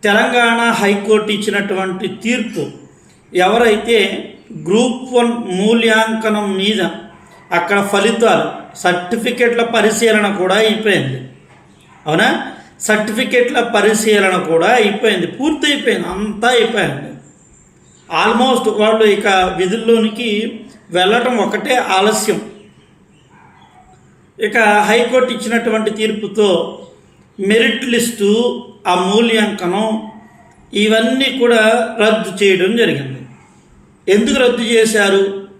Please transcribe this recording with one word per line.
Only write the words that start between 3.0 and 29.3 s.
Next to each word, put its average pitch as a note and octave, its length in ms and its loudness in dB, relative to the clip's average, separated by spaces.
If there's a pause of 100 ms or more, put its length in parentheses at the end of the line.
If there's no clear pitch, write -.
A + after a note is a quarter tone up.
ఎవరైతే G#3+ 1000 0 (200)
గ్రూప్ A#3 600 -2
వన్ A#3 180 2 (260)
మూల్యాంకనం A3 1000 0
మీద G#3 280 0 (680)
అక్కడ G3 420 0
ఫలితాలు, G#3 840 0
సర్టిఫికెట్ల A#3 840 0
పరిశీలన G#3+ 720 2
కూడా F#3 200 0
అయిపోయింది. G3+ 680 0 (880)
అవునా? F#3 440 0 (300)
సర్టిఫికెట్ల A#3 760 0
పరిశీలన G#3 760 2
కూడా E3 300 0
అయిపోయింది, G#3+ 600 2
పూర్తయిపోయింది, C4+ 800 -2
అంతా G3+ 400 -4
అయిపోయింది. G#3 640 -2 (1120)
Almost A#3 440 2
వాళ్ళు A3 340 2
ఇక G3+ 240 2 (300)
విధుల్లోనికి A3 1000 0 (300)
వెళ్ళటం A3+ 480 0
ఒకటే - 380 -2
ఆలస్యం. G3+ 680 0 (2000)
ఇక G#3+ 180 -2
హైకోర్టు A#3 760 2
ఇచ్చినటువంటి A3 560 -2
తీర్పుతో G#3+ 880 -2 (600)
మెరిట్ A3 460 0
లిస్టు, A#3 760 0 (240)
ఆ F3+ 80 2
మూల్యాంకనం, G#3 1160 0 (640)